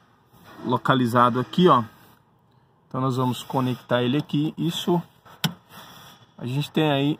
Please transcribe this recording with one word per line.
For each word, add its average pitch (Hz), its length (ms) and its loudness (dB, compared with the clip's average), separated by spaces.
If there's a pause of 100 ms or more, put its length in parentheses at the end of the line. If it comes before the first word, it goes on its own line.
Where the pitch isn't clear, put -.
(640)
localizado 123 760 2
aqui, 175 280 2
ó. 127 160 6 (1040)
Então 131 140 -8
nós 131 160 -2
vamos 127 260 -4
conectar 127 600 -2
ele 123 140 0
aqui. 151 380 -4
Isso, 170 460 -2 (1400)
a - 80 -14
gente 135 240 -6
tem 156 220 0
aí 143 280 0